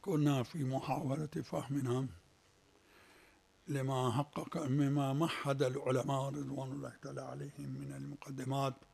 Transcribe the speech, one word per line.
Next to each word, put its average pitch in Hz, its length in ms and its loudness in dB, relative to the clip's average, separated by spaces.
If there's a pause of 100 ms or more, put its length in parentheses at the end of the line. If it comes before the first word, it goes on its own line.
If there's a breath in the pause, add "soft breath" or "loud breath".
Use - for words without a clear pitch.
كنا 147 400 6
في 143 220 -2
محاولة 135 600 0
فهمنا 135 800 -2 (1600 loud breath)
لما 131 420 2
حقق، 147 560 -2
مما 139 460 4
مهد 139 500 2
العلماء 131 680 2
رضوان 139 440 -6
الله 135 200 -8 (100)
تعالى 139 200 -8
عليهم 139 480 -8 (100)
من 139 120 -8
المقدمات 139 840 -4 (200)